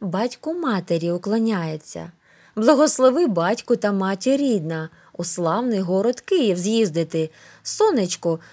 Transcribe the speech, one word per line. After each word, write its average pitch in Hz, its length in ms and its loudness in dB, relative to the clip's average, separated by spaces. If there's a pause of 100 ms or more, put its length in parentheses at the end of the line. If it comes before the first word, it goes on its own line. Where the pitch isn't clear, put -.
батьку 214 520 -4
матері 185 580 -2
уклоняється. 175 1000 -4 (440)
Благослови 262 720 4
батьку 196 480 0
та 208 160 0
маті 196 460 0
рідна, 165 520 -2 (240)
у 175 100 -8
славний 190 560 -2
город 190 400 0
Київ 233 380 2
з'їздити, 170 720 0 (340)
сонечку 185 760 0 (140)